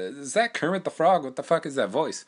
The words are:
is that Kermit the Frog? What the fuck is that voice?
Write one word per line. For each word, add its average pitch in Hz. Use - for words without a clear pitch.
is 143
that 202
Kermit 180
the -
Frog? 165
What 131
the 151
fuck 160
is 139
that 117
voice? 117